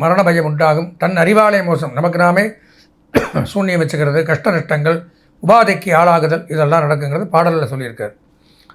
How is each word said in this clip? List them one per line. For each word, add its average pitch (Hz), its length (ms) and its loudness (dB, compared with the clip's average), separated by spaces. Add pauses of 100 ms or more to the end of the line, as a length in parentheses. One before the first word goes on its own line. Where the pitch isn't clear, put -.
மரண 180 200 2
பயம் 170 280 0
உண்டாகும், 160 400 0 (120)
தன் 180 200 -2
அறிவாலே 208 460 2
மோசம், 139 300 -4
நமக்கு 170 260 -2
நாமே 180 200 2 (720)
<coughs> - 380 -4
சூன்யம் 190 300 -2
வச்சுக்கிறது, 147 460 -2
கஷ்ட 160 260 -2
நஷ்டங்கள், 160 440 -2 (440)
உபாதைக்கு 202 560 2
ஆளாகுதல், 165 540 2
இதெல்லாம் 156 340 2
நடக்குங்கிறது 147 480 -2
பாடல்ல 165 380 0
சொல்லியிருக்கார். 113 420 -10 (600)